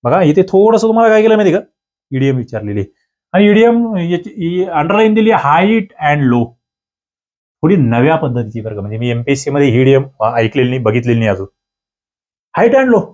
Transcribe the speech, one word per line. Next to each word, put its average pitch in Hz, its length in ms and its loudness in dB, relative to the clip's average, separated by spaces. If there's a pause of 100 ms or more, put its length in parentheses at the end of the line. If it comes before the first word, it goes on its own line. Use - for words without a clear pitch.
बघा 151 200 0
इथे 160 200 2
थोडंसं 214 460 2
तुम्हाला 226 220 2
काय 214 120 4
केलं 220 140 2
माहिती 190 200 0
का, 220 60 -4 (480)
इडियम 135 260 0
विचारलेली 104 480 -6 (480)
आणि 202 120 4
इडियम 226 520 2
याची, 175 340 -4
ही 180 340 -4
अंडरलाईन 180 500 0
दिली 220 160 2
हाईट 196 680 0
अँड 147 240 0
लो, 120 360 0 (1040)
थोडी 185 140 2
नव्या 127 400 0
पद्धतीची 117 440 -6
बरं 107 140 -10
का. 101 60 -10
म्हणजे 104 180 -10
मी 120 120 -6
एमपीएससी 135 400 -4
मध्ये 143 160 0
ही 123 140 2
इडियम, 135 280 2 (120)
अ, 113 140 -2
ऐकलेली 120 340 0
नाही, 127 120 -4
बघितलेली 117 380 -2
नाही 110 120 0
अजून. 95 160 -4 (1120)
Height 240 200 2
and 254 100 0
low. 220 120 2 (120)